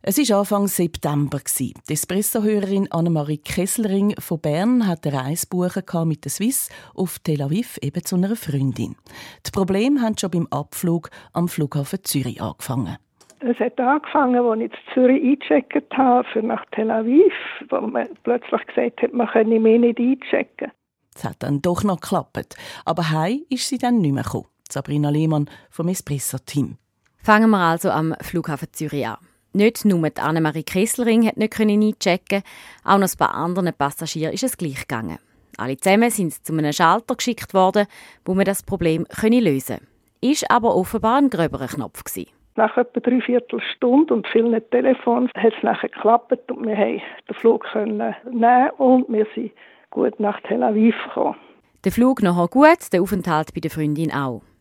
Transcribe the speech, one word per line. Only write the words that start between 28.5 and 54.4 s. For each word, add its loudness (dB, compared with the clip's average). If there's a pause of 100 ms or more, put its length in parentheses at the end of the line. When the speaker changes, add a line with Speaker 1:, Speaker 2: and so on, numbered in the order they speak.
Speaker 3:
Zürich -6
an. -8 (360)
Nicht 2
nur 4
die -4
Annemarie 0
Kesselring 2
hat 0
nicht -2
können 2
einchecken, 0 (400)
auch 4
noch 2
ein -6
paar 0
anderen -2
Passagieren -4
ist -4
es -4
gleich -6
gegangen. -8 (400)
Alle -6
zusammen 4
sind -4
zu -6
einem 0
Schalter 2
geschickt -6
worden, 4 (360)
wo -2
man 2
das -2
Problem -2
können 2
lösen 0
konnte. -20 (340)
Ist 0
aber 4
offenbar 0
ein 4
gröberer -2
Knopf -8
gewesen. -12 (260)
Speaker 2:
Nach 2
etwa -2
dreiviertel 0 (160)
Stunde 4
und -2
vielen 2
Telefonen 2
hat 2
es -6
nachher 0
geklappt 0
und -6
wir -2
haben 0 (260)
den -10
Flug 2
können -4 (160)
nehmen 4
und 6
wir 2
sind -6 (380)
gut -2
nach -2
Tel -4
Aviv 4 (140)
gekommen. -2 (460)
Speaker 3:
Der 0
Flug 2
nachher 2
gut, 6
der 4
Aufenthalt -2
bei -6
der -4
Freundin -2
auch. -4 (180)